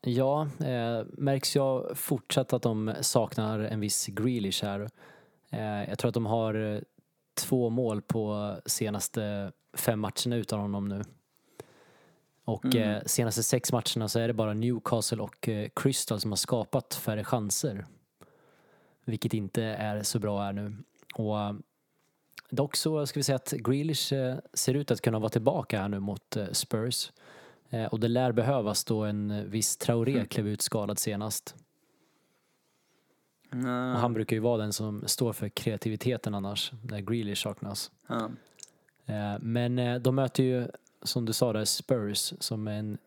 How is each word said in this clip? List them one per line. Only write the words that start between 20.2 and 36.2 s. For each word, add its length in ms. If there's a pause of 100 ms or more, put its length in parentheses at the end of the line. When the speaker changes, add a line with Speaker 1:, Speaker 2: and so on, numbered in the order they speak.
Speaker 1:
här 120
nu. 220 (400)
Och, 240
eh, 140 (960)
dock 260
så 300
ska 140
vi 40
säga 120
att 160
Grealish, 600
eh, 240 (160)
ser 200
ut 180
att 100
kunna 180
vara 100
tillbaka 520
här 80
nu 100
mot, 380
eh, 140
Spurs. 600 (580)
Eh, 160
och 140
det 80
lär 240
behövas 520
då 200
en 460
viss 280
Traoré 360
Speaker 2:
Mm. 140
Speaker 1:
klev 200
ut 140
skadad 380
senast. 560 (2000)
Speaker 2:
Ja. 420
Speaker 1:
Och 60
han 140
brukar 220
ju 40
vara 180
den 160
som 340
står 260
för 160
kreativiteten 840